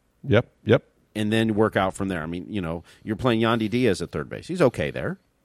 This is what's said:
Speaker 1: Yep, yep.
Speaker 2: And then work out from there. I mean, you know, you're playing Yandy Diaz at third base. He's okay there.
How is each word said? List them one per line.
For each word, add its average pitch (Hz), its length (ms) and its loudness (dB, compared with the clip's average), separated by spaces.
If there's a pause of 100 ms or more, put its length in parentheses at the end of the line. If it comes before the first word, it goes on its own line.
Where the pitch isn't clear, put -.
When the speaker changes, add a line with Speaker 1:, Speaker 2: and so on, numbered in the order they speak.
(240)
Speaker 1:
Yep, 101 220 2 (180)
yep. 110 180 4 (320)
Speaker 2:
And 107 180 0
then 110 220 2
work 104 220 2
out 95 180 0
from 98 140 -4
there. 87 140 -2
I 82 40 -6
mean, 85 220 -8
you 104 120 -6
know, 82 220 -6 (220)
you're 107 120 -4
playing 117 240 2
Yandy 113 300 2
Diaz 110 320 2
at 80 100 -8
third 69 160 -6
base. 52 200 -12
He's 180 140 -6
okay 82 280 0
there. 95 280 -6 (260)